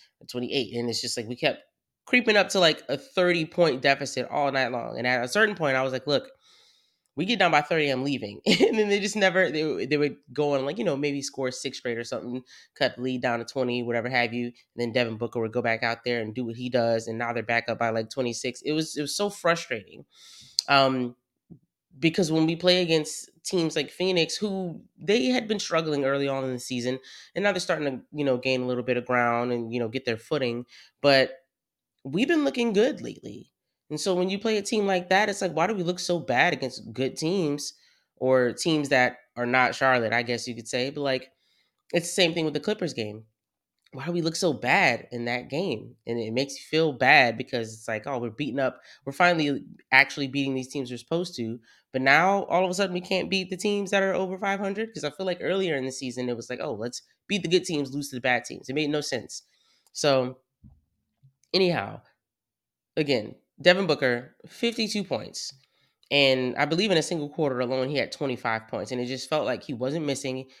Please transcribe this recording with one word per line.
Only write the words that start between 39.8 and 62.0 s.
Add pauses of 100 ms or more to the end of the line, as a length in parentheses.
I
guess
you
could
say?
But,
like, (640)
it's
the
same
thing
with
the
Clippers
game. (680)
Why
do
we
look
so
bad
in
that
game? (100)
And
it
makes
you
feel
bad
because
it's
like,
"Oh,
we're
beating
up, (240)
we're
finally (280)
actually
beating
these
teams
we're
supposed
to." (320)
But
now
all
of
a
sudden
we
can't
beat
the
teams
that
are
over
five
hundred.
'Cause
I
feel
like
earlier
in
the
season,
it
was
like,
"Oh,
let's (260)
beat
the
good
teams,
lose
to
the
bad
teams."
It
made
no
sense. (500)
So (1120)
anyhow, (960)